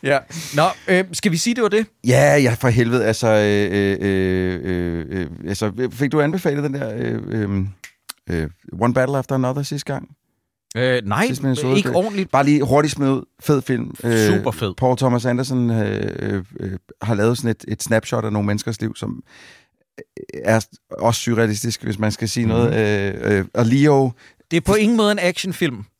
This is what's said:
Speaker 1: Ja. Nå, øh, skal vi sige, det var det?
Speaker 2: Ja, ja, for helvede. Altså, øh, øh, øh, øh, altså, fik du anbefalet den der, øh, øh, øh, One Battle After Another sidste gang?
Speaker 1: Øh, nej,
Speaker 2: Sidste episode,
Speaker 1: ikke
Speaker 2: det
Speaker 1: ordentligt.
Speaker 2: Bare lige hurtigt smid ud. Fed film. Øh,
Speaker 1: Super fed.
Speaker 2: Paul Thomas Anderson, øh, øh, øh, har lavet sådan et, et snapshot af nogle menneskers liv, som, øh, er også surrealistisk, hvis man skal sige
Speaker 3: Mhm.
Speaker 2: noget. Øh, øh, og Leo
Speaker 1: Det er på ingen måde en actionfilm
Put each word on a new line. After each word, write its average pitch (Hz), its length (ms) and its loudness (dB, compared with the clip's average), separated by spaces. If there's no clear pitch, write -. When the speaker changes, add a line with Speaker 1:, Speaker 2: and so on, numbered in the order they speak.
Speaker 1:
Ja. 139 160 2
Nå, 156 80 2
øh, 185 240 2
skal 165 200 0
vi 165 40 0
sige, 233 180 0
det 247 80 0
var 214 60 2
det? 214 180 2
Speaker 2:
Ja, 139 300 6
ja, 127 240 4
for 131 80 2
helvede. 117 360 2
Altså, 110 240 0
øh, 101 720 2
øh, 92 640 0
øh, 87 480 -4
øh, 90 160 -4
altså, 107 440 -2
fik 123 200 -2
du 151 80 2
anbefalet 147 440 0
den 139 100 -4
der, 131 220 -6
øh, 117 320 -4
øh, 98 380 -2
øh, 80 180 -2
One 120 140 2
Battle 131 240 0
After 131 160 -4
Another 131 280 -2
sidste 143 300 -8
gang? - 160 -10
Speaker 1:
Øh, 123 300 0
nej, 123 200 0
Speaker 2:
Sidste 135 220 -2
episode, 127 280 2
Speaker 1:
ikke 156 120 2
Speaker 2:
det 123 80 0
Speaker 1:
ordentligt. 196 340 -2
Speaker 2:
Bare 139 140 4
lige 147 200 4
hurtigt 143 300 2
smid 139 160 0
ud. 135 120 0
Fed 143 200 2
film. 120 280 -4
Øh, 117 140 2
Speaker 1:
Super 107 140 0
fed. 101 260 -4
Speaker 2:
Paul 127 200 2
Thomas 123 300 0
Anderson, 123 440 0
øh, 104 480 -2
øh, 101 260 -4
øh, 95 120 -6
har 110 120 0
lavet 113 240 2
sådan 117 120 -2
et, - 180 -6
et 107 140 -6
snapshot 113 420 -2
af 107 80 -4
nogle 104 140 0
menneskers 104 340 -4
liv, 110 160 -4
som, 107 260 -8
øh, - 460 -16
er 110 160 4
også 113 220 2
surrealistisk, 113 640 0
hvis 101 140 -4
man 107 140 0
skal 107 160 -6
sige 117 180 -2
Speaker 3:
Mhm. 113 100 2
Speaker 2:
noget. 117 180 2
Øh, 104 640 0
øh, 95 60 0
og 117 120 2
Leo 135 460 4
Speaker 1:
Det 165 60 -2
er 170 40 2
på 196 140 0
ingen 214 220 4
måde 208 160 2
en 196 100 -2
actionfilm 175 520 -2